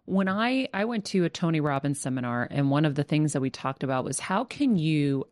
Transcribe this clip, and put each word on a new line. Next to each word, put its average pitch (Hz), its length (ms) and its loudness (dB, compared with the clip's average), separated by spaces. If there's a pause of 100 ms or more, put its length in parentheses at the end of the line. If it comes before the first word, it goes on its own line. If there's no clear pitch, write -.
when 190 240 2
I, 247 460 0
I 202 100 0
went 226 220 -4
to 185 180 2
a 165 60 0
Tony 165 300 0
Robbins 143 400 0
seminar, 123 500 -2
and 139 200 2
one 147 140 4
of 147 120 2
the 143 80 0
things 151 300 2
that 143 60 0
we 131 100 0
talked - 340 -6
about 131 200 0
was - 140 -6
how 196 260 -2
can 240 320 0
you 147 560 2